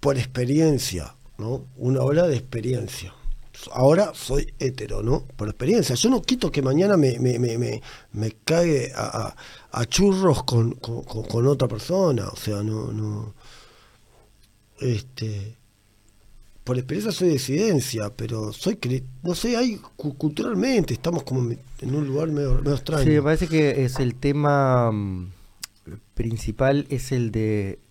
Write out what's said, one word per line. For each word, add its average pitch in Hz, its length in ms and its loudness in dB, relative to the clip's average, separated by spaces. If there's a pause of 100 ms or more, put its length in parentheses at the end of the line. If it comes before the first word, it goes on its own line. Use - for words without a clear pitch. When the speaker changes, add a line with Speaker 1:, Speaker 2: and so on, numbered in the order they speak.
Speaker 1:
por 139 140 2
experiencia, 131 960 0 (240)
¿no? 113 260 -6 (120)
Una 127 260 0
ola 151 240 4
de 147 100 2
experiencia. 110 760 -6 (600)
Ahora 160 420 6
soy - 460 -2
hetero, 107 420 -4
¿no? 110 220 0 (120)
Por 104 140 -4
experiencia. 135 460 2
Yo 220 160 2
no 240 100 2
quito 233 300 -2
que 143 100 0
mañana 156 340 4
me, 131 220 4
me, 123 220 0
me, 117 180 0
me, 117 240 -4 (300)
me 107 200 -4 (140)
cague 160 500 2
a, 110 340 -4
a, - 60 -18 (460)
a 120 40 0
churros 190 580 4
con, 117 320 2
con, 117 260 -10
con, 110 220 -8
con 117 240 2
otra 135 200 2
persona. 123 600 0
O - 60 -16
sea, 101 260 -6
no, 110 300 -4
no. 107 420 -6 (1500)
Este, 110 800 -6 (1040)
por 123 140 -2
experiencia 165 340 -4
soy 180 180 2
disidencia, 135 840 0
pero 110 380 -6
soy 196 220 -2
cri-, 127 300 -4 (180)
no 175 100 -2
sé, 226 240 -2
hay 233 200 0 (180)
cu-, 143 220 -6
culturalmente 208 760 0
estamos 165 300 -2
como 127 180 -2
me-, 120 160 -2 (240)
en 127 140 -2
un 147 100 0
lugar 139 220 -2
medio, 143 280 2
medio 139 200 2
extraño. 143 300 0
Speaker 2:
Sí, 156 40 6
me 151 140 6
parece 160 240 2
que 147 380 4
es 127 140 -2
el 123 160 0
tema, 139 760 2
mm, 95 400 -4 (840)
principal, 120 760 0
es 127 240 -4
el 120 180 0
de 107 480 -2 (120)